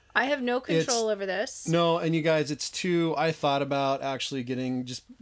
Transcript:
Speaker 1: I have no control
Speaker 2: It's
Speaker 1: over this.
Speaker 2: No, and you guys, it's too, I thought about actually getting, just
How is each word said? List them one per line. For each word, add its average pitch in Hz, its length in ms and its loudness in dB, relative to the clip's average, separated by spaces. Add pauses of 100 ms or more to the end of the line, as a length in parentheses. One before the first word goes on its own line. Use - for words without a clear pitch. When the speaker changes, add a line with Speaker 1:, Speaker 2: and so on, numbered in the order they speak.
(140)
Speaker 1:
I 233 120 2
have 277 160 0
no 247 180 0
control 220 480 2
Speaker 2:
It's 214 60 2
Speaker 1:
over 196 120 -4
this. 190 440 -4
Speaker 2:
No, 170 280 4
and 165 160 0
you 165 80 2
guys, 151 300 2
it's - 180 -4
too, 170 480 0
I 160 140 0
thought 139 300 0
about 139 420 0
actually 135 400 -4
getting, 127 400 -4
just 123 200 -10 (180)